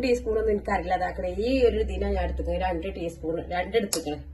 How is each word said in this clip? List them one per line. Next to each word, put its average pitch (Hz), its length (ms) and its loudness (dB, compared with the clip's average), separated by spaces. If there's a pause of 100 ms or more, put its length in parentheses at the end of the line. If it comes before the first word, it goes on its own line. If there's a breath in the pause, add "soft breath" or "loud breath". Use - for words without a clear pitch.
ടീസ്പൂണും 226 360 2
ഒന്നും 220 140 2
എനിക്കറിയില്ല. 185 440 0
അതാക്കണേ, 180 320 -2 (140)
ഈ 247 60 2 (180)
ഒരു 214 160 2
ഇതിനാ 196 320 -2
ഞാൻ 180 100 0
എടുത്തുക്കണേ, 165 380 -2
രണ്ട് 175 320 -2
ടീസ്പൂൺ, 165 400 -4 (180)
രണ്ട് 180 260 0
എടുത്തുക്കണേ. 156 380 -2 (160)